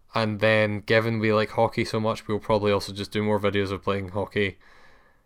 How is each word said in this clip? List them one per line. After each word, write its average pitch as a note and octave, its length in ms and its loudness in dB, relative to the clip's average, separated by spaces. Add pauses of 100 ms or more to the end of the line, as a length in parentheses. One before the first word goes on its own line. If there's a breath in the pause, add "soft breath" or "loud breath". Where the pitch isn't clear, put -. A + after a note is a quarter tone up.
(140)
and G#2+ 260 0
then, G#2+ 400 4
given A2+ 380 2
we A2 160 2
like G#2+ 160 2
hockey A2+ 340 0
so A2+ 160 -4
much, G#2+ 260 -4
we'll G#2 120 -2
probably G#2 340 2
also G2 180 -2
just G2 220 -8
do G#2+ 100 -2
more G#2+ 160 0
videos G2 320 0
of F#2+ 120 -6
playing G2 280 -2
hockey, G2 460 -2 (680 soft breath)